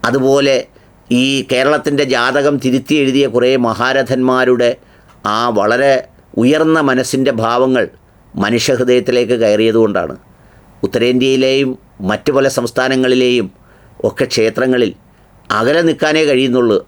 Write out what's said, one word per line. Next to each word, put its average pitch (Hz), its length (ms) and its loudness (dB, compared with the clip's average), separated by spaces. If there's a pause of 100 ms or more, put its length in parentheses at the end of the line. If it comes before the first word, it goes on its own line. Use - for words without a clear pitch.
അതുപോലെ 135 480 2 (680)
ഈ - 20 2 (260)
കേരളത്തിൻ്റെ 139 640 0
ജാതകം 135 400 0 (100)
തിരുത്തി 131 380 0
എഴുതിയ 135 320 2
കുറേ 120 180 2 (140)
മഹാരഥന്മാരുടെ 127 1040 0 (680)
ആ - 20 -2 (200)
വളരെ 123 340 2 (500)
ഉയർന്ന 156 360 2 (100)
മനസ്സിൻ്റെ 127 440 0 (100)
ഭാവങ്ങൾ 123 420 0 (600)
മനുഷ്യഹൃദയത്തിലേക്ക് 123 1000 0
കയറിയതുകൊണ്ടാണ്. 107 720 0 (720)
ഉത്തരേന്ത്യയിലെയും 131 840 0 (400)
മറ്റു 107 260 -2
പല 135 120 2 (100)
സംസ്ഥാനങ്ങളിലെയും 127 880 0 (600)
ഒക്കെ 131 240 -2
ക്ഷേത്രങ്ങളിൽ 120 600 0 (680)
അകലെ 143 300 0
നിൽക്കാനേ 156 420 0
കഴിയുന്നുള്ളൂ. 123 580 2